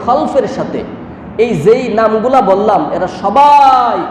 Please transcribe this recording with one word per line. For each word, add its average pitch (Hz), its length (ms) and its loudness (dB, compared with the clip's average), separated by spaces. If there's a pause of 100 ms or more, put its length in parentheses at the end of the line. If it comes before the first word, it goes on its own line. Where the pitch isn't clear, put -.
খলফের 254 420 -2
সাথে। - 360 -8 (540)
এই 233 120 0
যেই 220 440 0
নামগুলা 220 480 0
বললাম, 196 520 0
এরা 175 140 -4
সবাই 262 880 2 (140)